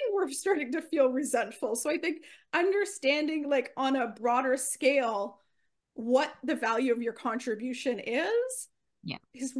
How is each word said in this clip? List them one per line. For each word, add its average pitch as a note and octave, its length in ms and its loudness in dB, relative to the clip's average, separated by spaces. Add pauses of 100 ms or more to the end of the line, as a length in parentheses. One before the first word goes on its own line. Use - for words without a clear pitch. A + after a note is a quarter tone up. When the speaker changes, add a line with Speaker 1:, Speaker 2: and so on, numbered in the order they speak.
(120)
Speaker 1:
we're F4+ 180 0
starting D4+ 420 0
to D#4+ 80 0
feel C#4 280 2
resentful. A#3+ 640 -2
So A#3 160 -2
I E4 80 0
think D#4+ 260 -4 (280)
understanding, D#4 1000 2
like, C4 260 2
on C4+ 200 2
a A#3+ 120 0
broader B3 480 0
scale, A#3+ 840 0 (540)
what B3+ 380 2 (120)
the C#4+ 100 0
value A#3 380 0
of A#3+ 100 0
your A3+ 100 -2
contribution A#3+ 840 -4
is, G#4+ 680 -2 (340)
Speaker 2:
Yeah. - 160 -8 (160)
Speaker 1:
is C4 260 -8